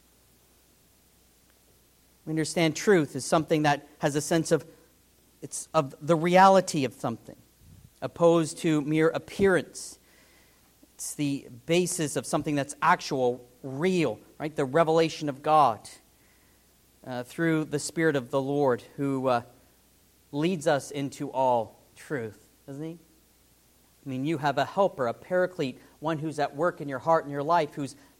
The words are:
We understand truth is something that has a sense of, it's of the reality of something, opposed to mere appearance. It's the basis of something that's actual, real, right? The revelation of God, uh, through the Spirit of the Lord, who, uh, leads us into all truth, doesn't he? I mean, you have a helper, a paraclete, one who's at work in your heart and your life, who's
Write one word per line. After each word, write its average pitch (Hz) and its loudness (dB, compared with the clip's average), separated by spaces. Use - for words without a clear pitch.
We 156 -6
understand 156 0
truth 170 2
is 123 -8
something 160 0
that 147 0
has 147 -2
a 151 0
sense 165 0
of, 147 0
it's - -12
of 151 0
the 156 2
reality 180 6
of 120 -2
something, - -10
opposed 165 2
to 156 0
mere 156 2
appearance. - -2
It's - -12
the 143 -4
basis 170 0
of 127 -6
something 156 -2
that's 139 -4
actual, 131 0
real, 143 -2
right? 151 -6
The 143 -2
revelation 160 2
of 139 -10
God, 147 4
uh, 123 -8
through 160 0
the 151 -4
Spirit 160 0
of 123 -4
the 139 0
Lord, 135 0
who, 135 -2
uh, 120 2
leads 151 -2
us 143 0
into 139 -8
all 123 0
truth, 113 -10
doesn't 143 -12
he? 165 -12
I - -12
mean, 131 -6
you 156 -2
have 139 -2
a 139 2
helper, 175 0
a 117 -2
paraclete, 180 -4
one 156 -4
who's 147 -8
at 143 -2
work 170 -2
in 147 -10
your 131 -6
heart 160 2
and 143 -10
your 143 -4
life, 156 0
who's 139 -10